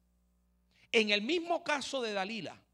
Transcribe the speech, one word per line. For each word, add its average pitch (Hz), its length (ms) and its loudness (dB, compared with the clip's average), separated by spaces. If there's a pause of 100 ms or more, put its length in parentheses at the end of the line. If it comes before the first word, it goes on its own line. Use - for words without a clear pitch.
(920)
En 214 200 4
el 208 100 4
mismo 330 420 0
caso 277 380 -2
de 220 120 -2
Dalila, 196 480 -6 (120)